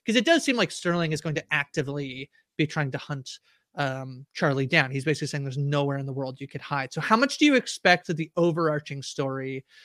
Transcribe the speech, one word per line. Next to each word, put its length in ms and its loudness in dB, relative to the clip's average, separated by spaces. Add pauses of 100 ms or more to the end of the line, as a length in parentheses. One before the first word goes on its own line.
'cause 120 2
it 100 4
does 180 6
seem 120 2
like 160 2
Sterling 400 0
is 100 -2
going 140 -2
to 180 -4
actively 720 -4 (300)
be 80 2
trying 240 -2
to 80 -6
hunt, 400 -10 (380)
um, 580 -6
Charlie 320 2
down. 240 2
He's 160 -4
basically 220 0
saying 160 -4
there's 120 -6
nowhere 400 0
in 80 -4
the 80 -6
world 260 -6
you 100 -10
could 120 -12
hide. 320 -4
So 80 -6
how 160 2
much 220 2
do 80 6
you 80 6
expect 540 2
that 100 0
the 180 -4
overarching 680 0
story, 600 -4 (200)